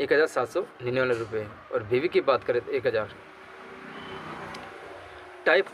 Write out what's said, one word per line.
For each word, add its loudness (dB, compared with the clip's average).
एक 2
हज़ार 6
सात 0
सौ -2
निन्यानवे 2
रुपये। -4
और 0
बीवी 4
की 4
बात 4
करें 2
तो -4
एक 0
हज़ार। 0
टाइप 6